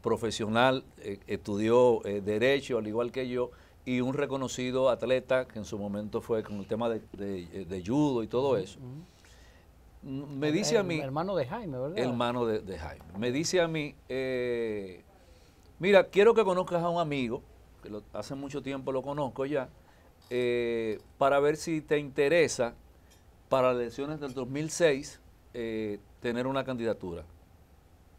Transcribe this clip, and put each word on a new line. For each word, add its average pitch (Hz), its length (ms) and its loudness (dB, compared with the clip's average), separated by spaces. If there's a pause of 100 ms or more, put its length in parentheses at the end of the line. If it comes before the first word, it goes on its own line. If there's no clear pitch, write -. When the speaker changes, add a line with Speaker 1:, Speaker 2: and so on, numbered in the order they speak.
Speaker 1:
profesional, 113 840 2 (140)
eh, 101 280 -10
estudió, 110 800 4
eh, 101 160 -2
Derecho, 120 580 2
al 110 100 -4
igual 117 240 -2
que 127 160 -6
yo, 123 220 -2 (340)
y 127 160 0
un 127 140 0
reconocido 131 760 0
atleta 127 560 2
que - 120 -14
en 104 60 -8
su 104 140 -6
momento 104 420 -4
fue 113 220 0
con 101 140 -10
el 98 100 -10
tema 113 220 -2
de, 110 120 -2 (120)
de, 95 540 -8
de 92 200 -6
judo 131 360 2
y 107 40 -6
todo 127 220 -2
Speaker 2:
Ujú, 127 80 4
Speaker 1:
eso. 98 240 -6
Speaker 2:
ujú. 127 80 -14 (1160)
Speaker 1:
M-, 139 220 -10
me 143 220 -2
Speaker 2:
El, 151 60 2
Speaker 1:
dice 208 220 2
a 214 40 6
Speaker 2:
el 196 60 0
Speaker 1:
mí 170 120 -2
Speaker 2:
hermano 156 380 -4
de 139 100 0
Jaime, 170 320 -8
¿verdad? 147 180 -4
Speaker 1:
Hermano 120 480 0
de, 110 160 0
de 92 180 -10
Jaime. 80 260 -12 (120)
Me 120 160 -2
dice 165 300 2
a 165 60 2
mí: 156 260 -4 (160)
eh, 120 920 -4 (760)
"Mira, 185 300 6
quiero 214 260 6
que 214 100 4
conozcas 175 380 0
a 170 80 0
un 170 100 0
amigo, 139 420 -2 (400)
que 101 80 -14
lo, 107 120 -10 (100)
hace 107 220 -8
mucho 139 280 -8
tiempo 135 300 -6
lo 131 100 -2
conozco 135 440 -4
ya, 139 220 -2 (600)
eh, 120 720 0 (180)
para 139 220 6
ver 151 160 4
si 156 240 -4
te 151 180 2
interesa 139 760 2 (760)
para 127 240 4
las 123 100 0
elecciones 139 380 -6
del 135 140 -8
dos 127 140 -6
mil 147 220 -4
seis, 147 500 2 (340)
eh, 110 440 -4 (220)
tener 123 260 -2
una 135 180 -2
candidatura, 107 600 -4 (960)